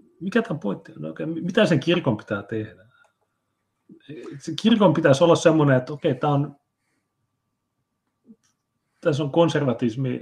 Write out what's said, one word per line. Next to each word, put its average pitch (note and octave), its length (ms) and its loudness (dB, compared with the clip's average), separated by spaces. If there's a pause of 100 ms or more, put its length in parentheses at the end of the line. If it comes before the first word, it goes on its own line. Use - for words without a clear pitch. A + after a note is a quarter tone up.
(200)
mikä G3 220 -2
tän D#3 180 -8
pointti F#3+ 320 -8
on? D#3+ 100 -18
No D#3 80 -10
okei, D#3 160 -10
mi-, E3 160 -8
mitä F#3 240 0
sen D#3 140 2
kirkon D#3+ 380 0
pitää G2+ 260 -8
tehdä? - 420 -10 (1500)
Se E3 120 -10 (100)
kirkon G3+ 320 4
pitäisi D#3+ 300 4
olla E3 120 6
semmonen, D3+ 420 4
että B2+ 160 -4
okei, C#3+ 220 -2
tää D3 140 -2
on, C#3+ 260 -2 (2500)
tässä D#3 220 0
on C#3+ 80 -6
konservatismi, C3 920 -2